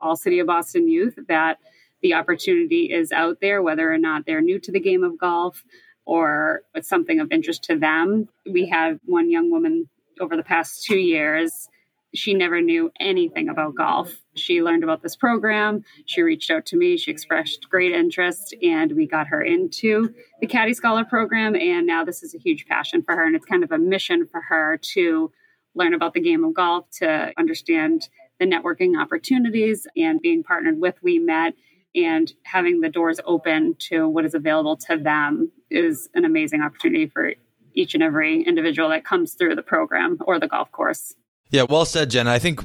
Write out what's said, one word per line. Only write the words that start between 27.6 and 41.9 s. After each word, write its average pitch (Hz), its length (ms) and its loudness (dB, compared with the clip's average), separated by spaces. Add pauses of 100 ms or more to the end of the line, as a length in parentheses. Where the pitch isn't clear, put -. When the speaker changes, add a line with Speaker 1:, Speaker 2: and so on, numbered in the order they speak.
Speaker 1:
the 180 60 2
networking 170 540 0
opportunities, 220 840 0 (120)
and 160 240 0
being 165 220 2
partnered 165 360 0
with 180 220 0
We 175 180 2
Met 165 360 0 (380)
and 165 380 0 (120)
having 175 380 0
the 160 80 0
doors 165 360 0
open 160 540 0
to 160 280 -2
what 156 160 0
is 156 100 -2
available 156 440 0
to 165 200 -4
them 151 540 0 (180)
is - 440 -2
an 175 120 2
amazing 156 360 0
opportunity 156 460 0
for 165 260 -4 (400)
each 175 220 -2
and 160 80 2
every 156 400 0
individual 165 460 0
that - 140 -2
comes - 300 -2
through - 220 0
the - 80 -6
program - 600 0
or 175 140 2
the 160 80 -2
golf - 240 -4
course. - 440 -6 (340)
Speaker 2:
Yeah, 139 140 4
well 151 220 4
said, 156 240 0